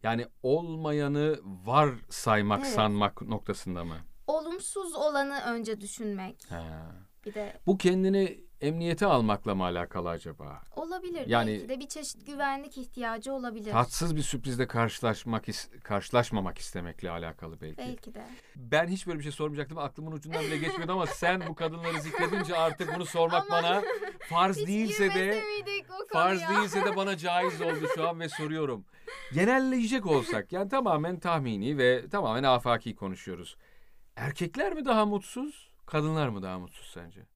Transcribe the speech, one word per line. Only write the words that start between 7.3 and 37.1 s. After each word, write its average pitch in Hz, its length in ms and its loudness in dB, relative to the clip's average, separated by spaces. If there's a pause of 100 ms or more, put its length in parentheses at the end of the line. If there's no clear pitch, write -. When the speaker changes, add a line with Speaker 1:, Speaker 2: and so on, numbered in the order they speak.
Speaker 2:
de 208 320 -8
Speaker 1:
Bu 190 120 4
kendini 190 640 4 (200)
emniyete 165 460 0
almakla 110 480 4
mı 92 100 0
alakalı 87 440 -2
acaba? 76 540 -8 (140)
Speaker 2:
Olabilir. 339 500 -6
Speaker 1:
Yani 113 240 4
Speaker 2:
Belki 104 180 -4
de 262 120 -6
bir 277 80 -12
çeşit - 380 -12
güvenlik 277 520 -4
ihtiyacı 240 540 -6
olabilir. 233 400 -6
Speaker 1:
tatsız 151 440 2
bir 147 60 0
sürprizle 127 440 -2
karşılaşmak 113 840 -2
is-, - 320 -10
karşılaşmamak 104 760 0
istemekle 87 520 -8
alakalı 82 500 -10
belki. - 180 -12
Speaker 2:
Belki 247 360 -12
de. - 120 -14 (300)
Speaker 1:
Ben 143 320 2
hiç 190 180 -4
böyle 170 120 -2
bir 147 40 -6
şey 147 100 -6
sormayacaktım. 147 460 -4
Aklımın 151 340 -6
ucundan 156 320 -4
bile 156 140 -2
geçmiyordu 165 340 -2
ama 185 140 0
sen 180 420 0
bu 160 60 -6
kadınları 165 460 -4
zikredince 170 560 -2
artık 165 400 2
bunu 180 100 -4
sormak 170 440 4
Speaker 2:
Aman. - 120 4
Speaker 1:
bana 185 200 4 (380)
farz 180 360 4
Speaker 2:
Hiç - 100 -2
Speaker 1:
değilse 208 380 2
de, 196 40 6
Speaker 2:
girmese 196 380 2
miydik 403 440 -4
o 381 220 -8
Speaker 1:
farz 185 300 6
Speaker 2:
konuya? - 180 4
Speaker 1:
değilse 196 240 2
de 202 120 2
bana 196 200 0
caiz 175 440 2
oldu 165 340 0
şu 165 140 2
an 165 120 -2
ve 160 80 -4
soruyorum. 151 560 -2 (500)
Genelleyecek 247 720 4
olsak, 120 460 2
yani 190 160 0
tamamen 180 520 2
tahmini 135 580 0
ve 127 300 6
tamamen 135 340 0
afaki 120 540 4
konuşuyoruz. 92 600 -8 (600)
Erkekler 175 560 -2
mi 302 120 -4
daha 220 220 4
mutsuz, 247 640 -6 (160)
kadınlar 156 420 0
mı 101 140 -4
daha 92 160 -6
mutsuz - 360 -14
sence? 87 420 -16